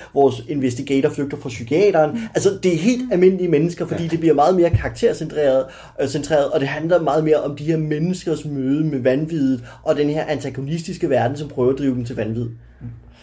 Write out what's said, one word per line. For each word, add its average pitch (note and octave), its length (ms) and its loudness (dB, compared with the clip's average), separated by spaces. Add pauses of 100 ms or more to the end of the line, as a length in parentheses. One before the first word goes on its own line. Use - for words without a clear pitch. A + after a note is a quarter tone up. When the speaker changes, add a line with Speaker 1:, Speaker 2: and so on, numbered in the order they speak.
(140)
Speaker 1:
vores C3+ 200 4 (140)
investigator C3+ 600 0
flygter C#3+ 260 -6
fra - 120 -10
psykiateren. D#3 680 2 (160)
Altså, F3+ 280 2
det F3+ 120 2
er D#3 40 0
helt A#3+ 340 0
almindelige F#3 360 4
mennesker, E3 380 0
fordi - 160 -4
Speaker 2:
Ja. E3 60 -4
Speaker 1:
det D#3+ 120 -2
bliver D#3+ 140 4
meget D3+ 220 4
mere E3+ 140 4
karaktercentreret, D3+ 920 0 (380)
øh, C3+ 60 0
centreret, C#3+ 420 0
og A#2 100 0
det C3+ 80 -2
handler D#3+ 340 0
meget D#3 220 2
mere D#3 120 4
om C#3+ 200 -2
de D3 80 -12
her D#3+ 120 0
menneskers D#3 680 -2
møde C#3 400 0
med C#3+ 140 -2
vanviddet, C3+ 680 0 (180)
og D#3 140 0
den D3 140 0
her D3+ 140 -2
antagonistiske C#3+ 840 -6
verden, C#3+ 260 2
som D3 120 -8
prøver B2 240 2
at C3+ 60 -2
drive C3+ 160 0
dem B2 100 -4
til A#2+ 120 -8
vanvid. A2+ 320 -4 (760)